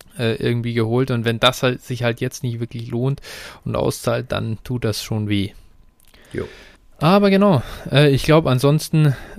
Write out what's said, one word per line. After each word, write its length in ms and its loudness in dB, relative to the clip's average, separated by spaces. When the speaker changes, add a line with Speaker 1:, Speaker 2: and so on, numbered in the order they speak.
Speaker 1:
äh, 160 0
irgendwie 400 -2
geholt 360 0
und 140 -2
wenn 160 -2
das 220 2
halt, 200 -2
sich 200 -8
halt 180 -2
jetzt 220 -8
nicht 180 -4
wirklich 300 -10
lohnt 300 -2
und 120 -6
auszahlt, 540 -2
dann 320 -4
tut 220 -6
das 180 -4
schon 280 -4
weh. 200 0
Speaker 2:
Jo. 120 -6
Speaker 1:
Aber 320 4
genau, 320 4
äh, 200 6
ich 140 2
glaub 220 4
ansonsten, 720 2